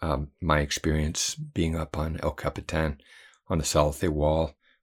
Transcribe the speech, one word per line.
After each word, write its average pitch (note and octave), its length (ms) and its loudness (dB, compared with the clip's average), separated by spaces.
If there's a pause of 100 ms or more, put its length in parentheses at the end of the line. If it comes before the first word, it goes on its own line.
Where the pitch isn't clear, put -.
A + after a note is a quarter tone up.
um, D2 300 -2 (100)
my D#2 180 4
experience D2+ 760 0
being E2 420 -2
up D#2+ 220 -6
on D#2+ 240 -2
El D#2 100 -2
Capitan D#2+ 720 -4 (460)
on F2+ 100 0
the D2+ 80 0
Salitre D2+ 460 2
Wall D#2 440 2 (280)